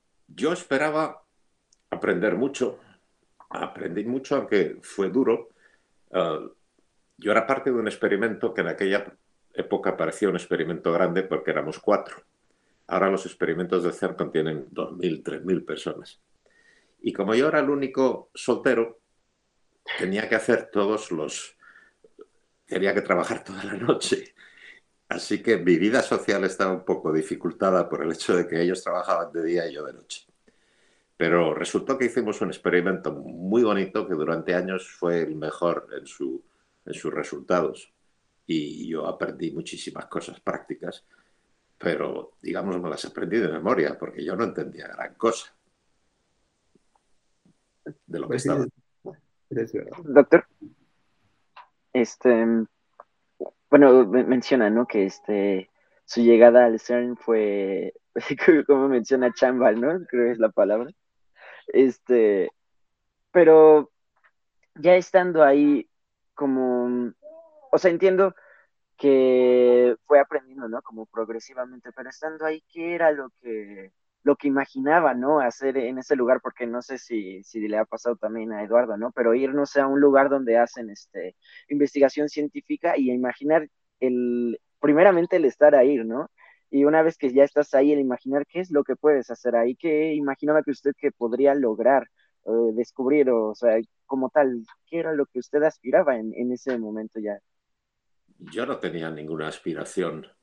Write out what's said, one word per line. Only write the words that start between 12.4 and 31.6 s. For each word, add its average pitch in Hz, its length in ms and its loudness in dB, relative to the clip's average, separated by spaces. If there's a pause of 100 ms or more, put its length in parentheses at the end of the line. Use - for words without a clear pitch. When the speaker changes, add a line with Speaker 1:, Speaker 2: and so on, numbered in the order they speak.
Speaker 1:
Ahora 95 240 0
los 92 160 -4
experimentos 87 580 -4
de 85 80 -2
cern 92 220 -6
contienen 78 560 -4
dos 80 220 -10
mil, 87 300 -6
tres 78 220 -10
mil 90 200 -2
personas. - 560 -12 (800)
Y - 120 -6
como 101 220 -2
yo 135 140 2
era 156 120 0
el 139 100 -2
único 131 640 -2
soltero, 113 640 -2 (1000)
tenía 98 300 -4
que 113 80 0
hacer - 360 -2
todos 104 380 -2
los... 78 460 -10 (1080)
tenía 95 280 -2
que 101 80 -2
trabajar 92 420 -4
toda 98 200 -14
la 101 100 -10
noche. - 600 -4 (720)
Así - 340 -6
que 110 160 2
mi 85 180 4
vida 110 240 2
social 101 440 -2
estaba 95 280 -2
un 90 120 -8
poco 85 280 -4
dificultada 85 760 -2
por 73 140 -6
el 82 100 -4
hecho 95 220 -2
de 87 140 0
que 82 140 -2
ellos 90 200 -2
trabajaban 87 480 -4
de 82 140 -6
día 85 240 -2
y 69 60 -12
yo 76 100 -12
de 65 80 -14
noche. - 400 -20 (920)
Pero 82 320 2
resultó 107 420 -4